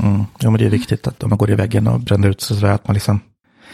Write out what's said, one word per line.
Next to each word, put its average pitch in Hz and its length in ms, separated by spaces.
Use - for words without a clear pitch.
Mm. 101 200
Ja, 117 100
men 110 100
det 110 60
är 104 40
viktigt - 380
att - 160
om 107 60
man 104 80
går 101 140
i 104 40
väggen 107 320
och 117 120
bränner 101 300
ut 95 120
sig 104 160
sådär, 101 160
att - 140
man 104 60
liksom, 101 260